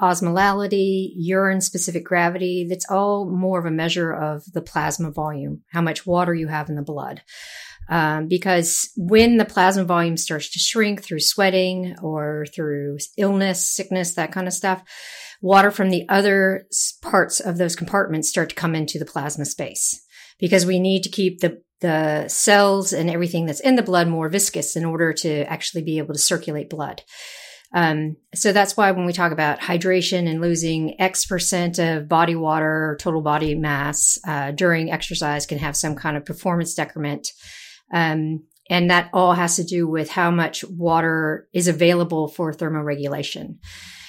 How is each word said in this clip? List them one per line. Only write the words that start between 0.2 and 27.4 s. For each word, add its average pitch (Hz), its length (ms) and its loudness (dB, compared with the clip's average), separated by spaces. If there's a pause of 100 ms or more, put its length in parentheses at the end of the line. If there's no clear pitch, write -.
urine 190 460 2
specific 180 420 -4
gravity, 180 640 0
that's 180 220 -6
all 202 400 0
more 185 300 0
of 170 60 -4
a 165 60 -2
measure 165 400 0
of 151 400 -4
the 165 100 -4
plasma 156 500 -4
volume, 147 500 -6 (100)
how 170 100 -2
much 165 260 -2
water 175 260 2
you 160 140 -2
have 151 200 -4
in 156 80 -6
the 147 60 -4
blood. 143 400 -8 (680)
Um, 156 400 0
because 180 680 0
when 220 420 6
the 214 80 6
plasma 190 380 4
volume 170 340 0
starts 156 360 -4
to 175 60 -4
shrink 208 440 0
through 160 160 -6
sweating 185 840 2
or 151 540 -4
through 143 420 -4 (180)
illness, 196 540 0
sickness, 185 460 -2
that 165 160 -2
kind 185 160 -4
of 180 60 -4
stuff, 185 280 -2 (600)
water 196 280 8
from 202 220 2
the 175 180 0
other 196 600 4
s-, - 320 -2
parts - 360 2
of 170 200 -4
those 175 160 0
compartments 165 540 -2
start 165 200 -2
to - 60 -14
come 165 180 -2
into 156 240 -4
the 151 80 -6
plasma 147 400 -6
space, - 580 -6 (360)
because 180 260 4
we 180 140 2
need 190 240 2
to - 60 -6
keep 185 320 0
the, 170 200 0 (200)
the 156 460 0
cells 196 640 4
and 165 180 0
everything 170 360 0
that's 160 160 -4
in 262 140 6
the 240 60 4
blood 180 260 2
more 165 220 0
viscous 180 460 -2
in 160 80 -2
order 165 300 0
to 151 360 -2
actually 165 320 -6
be 156 160 -4
able 156 160 -4
to 147 60 -4
circulate 156 500 -2
blood. 147 320 -8 (720)